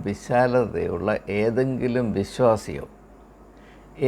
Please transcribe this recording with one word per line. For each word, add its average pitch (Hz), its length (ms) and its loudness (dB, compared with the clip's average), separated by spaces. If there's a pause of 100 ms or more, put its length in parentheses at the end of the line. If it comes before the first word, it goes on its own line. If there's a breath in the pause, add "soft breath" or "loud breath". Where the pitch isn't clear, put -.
വിശാലതയുള്ള 101 1000 0 (340)
ഏതെങ്കിലും 120 640 0 (120)
വിശ്വാസിയോ 98 680 0 (1200 loud breath)